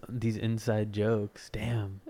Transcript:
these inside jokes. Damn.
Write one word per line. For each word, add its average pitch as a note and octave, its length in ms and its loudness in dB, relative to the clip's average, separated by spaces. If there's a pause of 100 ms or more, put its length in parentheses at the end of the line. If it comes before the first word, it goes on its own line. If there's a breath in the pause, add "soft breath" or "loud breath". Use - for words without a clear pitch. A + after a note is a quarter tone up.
these A2+ 280 0
inside G#2+ 560 2
jokes. G#2 600 0
Damn. G#2+ 580 -2